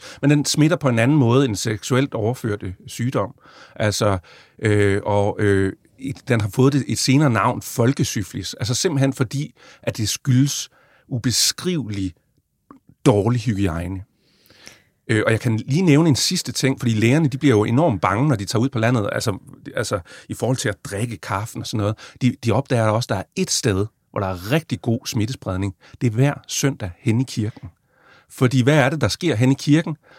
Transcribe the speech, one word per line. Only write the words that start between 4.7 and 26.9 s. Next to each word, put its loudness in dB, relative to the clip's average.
og, 0
øh, 2
et, -8
den 2
har -2
fået 4
det, 0
et -4
senere 4
navn, 0
folkesyfilis. -2
Altså, -4
simpelthen 0
fordi, -4
at -6
det -2
skyldes 0
ubeskrivelig -4
dårlig 2
hygiejne. -4
Øh, 2
og 2
jeg 2
kan -2
lige -2
nævne 6
en 4
sidste -4
ting, -2
fordi 0
lægerne, 4
de -4
bliver 4
jo 4
enormt 2
bange, 0
når 2
de -4
tager 0
ud 2
på -4
landet, 0
altså, -4
altså -4
i -6
forhold -2
til -4
at -4
drikke -6
kaffen -8
og -10
sådan -6
noget. -2
De, 2
de 0
opdager 0
også, 0
at -12
der -4
er -6
et -4
sted, 0
hvor -4
der -4
er -6
rigtig -4
god -2
smittespredning. -4
Det 2
er 0
hver 2
søndag -4